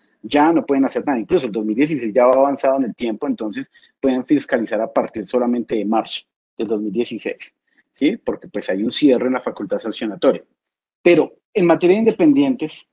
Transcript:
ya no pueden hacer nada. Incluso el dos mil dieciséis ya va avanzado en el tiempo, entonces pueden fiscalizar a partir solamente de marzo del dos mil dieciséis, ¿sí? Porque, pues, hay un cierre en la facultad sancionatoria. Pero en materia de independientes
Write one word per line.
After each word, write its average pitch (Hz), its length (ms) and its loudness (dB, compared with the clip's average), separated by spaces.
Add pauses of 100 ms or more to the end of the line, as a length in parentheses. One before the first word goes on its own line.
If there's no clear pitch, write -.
(220)
ya 147 300 2
no 143 120 2
pueden 135 200 0
hacer 123 200 -4
nada. 139 140 -2
Incluso 131 280 -2
el 104 60 -8
dos 107 120 -4
mil 107 100 -2
dieciséis 127 380 -2
ya 123 140 4
va 127 80 6
avanzado 135 420 2
en 135 80 0
el 107 100 -6
tiempo, 117 320 -6
entonces 120 440 -6 (280)
pueden 127 240 0
fiscalizar 120 580 -2
a 110 120 -4
partir 113 340 -4
solamente 120 480 -2
de 107 100 -2
marzo 110 380 -2 (340)
del 110 120 -6
dos 107 120 -2
mil 107 120 -6
dieciséis, 110 640 -6 (380)
¿sí? 170 240 0
Porque, - 320 -8
pues, - 220 -8
hay 98 120 -4
un 123 80 -2
cierre 123 360 4
en 131 80 0
la 123 60 -4
facultad 104 380 -4
sancionatoria. 104 640 -2 (600)
Pero - 320 4 (180)
en 185 140 2
materia 170 300 4
de 220 40 0
independientes 151 920 2